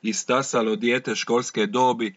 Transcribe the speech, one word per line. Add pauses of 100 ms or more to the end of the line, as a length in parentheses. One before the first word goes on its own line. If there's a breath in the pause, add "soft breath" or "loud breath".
i
stasalo
dijete
školske
dobi